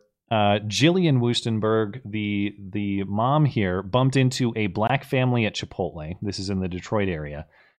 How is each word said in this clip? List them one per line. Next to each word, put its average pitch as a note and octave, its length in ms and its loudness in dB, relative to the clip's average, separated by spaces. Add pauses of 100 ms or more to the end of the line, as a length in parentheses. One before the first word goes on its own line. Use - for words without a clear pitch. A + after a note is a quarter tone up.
(320)
uh, G#2 280 4
Jillian C3+ 600 2
Woostenberg, A2 880 0
the, G#2 500 -2 (160)
the G2+ 320 -2
mom A#2 400 2
here, F#2+ 400 0
bumped B2+ 320 2
into B2+ 400 2
a G#2+ 120 -2
black A#2 360 -2
family B2+ 420 0
at G2 100 -2
Chipotle. E2 640 -6
This G2+ 180 -6
is F#2+ 100 -6
in F#2+ 120 -2
the F#2 80 -2
Detroit F#2+ 400 -2
area. D2+ 360 -8 (340)